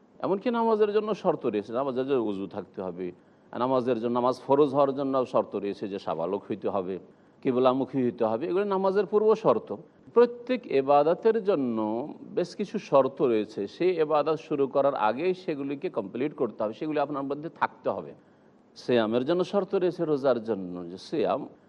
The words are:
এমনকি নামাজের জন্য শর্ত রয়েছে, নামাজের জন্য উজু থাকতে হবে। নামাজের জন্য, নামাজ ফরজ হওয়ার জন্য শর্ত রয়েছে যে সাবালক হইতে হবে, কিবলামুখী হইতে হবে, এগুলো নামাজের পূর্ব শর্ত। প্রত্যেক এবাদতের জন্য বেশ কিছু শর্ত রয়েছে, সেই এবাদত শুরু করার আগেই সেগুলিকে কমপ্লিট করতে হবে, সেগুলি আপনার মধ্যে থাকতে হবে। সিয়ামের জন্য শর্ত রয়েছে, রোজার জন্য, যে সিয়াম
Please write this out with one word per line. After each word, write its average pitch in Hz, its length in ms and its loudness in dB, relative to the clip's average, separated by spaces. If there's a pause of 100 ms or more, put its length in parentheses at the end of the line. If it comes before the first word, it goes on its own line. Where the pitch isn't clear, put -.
(200)
এমনকি 196 320 -2
নামাজের 220 420 2
জন্য 214 220 0
শর্ত 160 300 0
রয়েছে, 107 280 -2
নামাজের 131 340 -2
জন্য 139 120 2
উজু 101 280 -2
থাকতে 120 340 -10
হবে। 90 300 -6 (480)
নামাজের 127 400 0
জন্য, 120 200 -2
নামাজ 123 280 0
ফরজ 139 260 4
হওয়ার 139 220 4
জন্য 135 300 0
শর্ত 113 300 0
রয়েছে 101 320 -4
যে 98 120 -6
সাবালক 87 500 -4
হইতে 104 200 -4
হবে, 92 300 -2 (440)
কিবলামুখী 131 600 2
হইতে 117 220 0
হবে, 117 220 -2
এগুলো 185 160 0
নামাজের 196 420 0
পূর্ব 214 300 4
শর্ত। 113 400 2 (380)
প্রত্যেক 240 520 2
এবাদতের 147 760 4
জন্য 120 640 0 (140)
বেশ - 340 -4
কিছু 208 240 -6
শর্ত 135 420 4
রয়েছে, 107 460 0
সেই 175 220 -2
এবাদত 156 460 2
শুরু 143 320 -2
করার 139 280 2
আগেই 127 380 0
সেগুলিকে 143 560 -6
কমপ্লিট 127 460 -4
করতে 117 280 -2
হবে, 107 100 -2
সেগুলি 151 260 -4
আপনার 143 240 -2
মধ্যে 147 260 -6
থাকতে - 400 -4
হবে। 92 240 -4 (600)
সিয়ামের 120 500 0
জন্য 175 180 2
শর্ত 196 320 -2
রয়েছে, 175 300 0
রোজার 131 380 2
জন্য, 90 460 -4
যে 92 80 -12
সিয়াম 104 500 -2 (220)